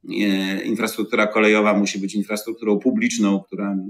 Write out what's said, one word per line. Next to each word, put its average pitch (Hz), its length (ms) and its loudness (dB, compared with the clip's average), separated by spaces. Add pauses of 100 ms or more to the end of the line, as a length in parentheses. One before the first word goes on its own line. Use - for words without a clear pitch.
e, 98 540 -2
infrastruktura 107 640 -2
kolejowa 107 460 4
musi 101 260 0
być 95 160 -6
infrastrukturą 104 640 -2
publiczną, 110 600 2
która 98 380 -6 (120)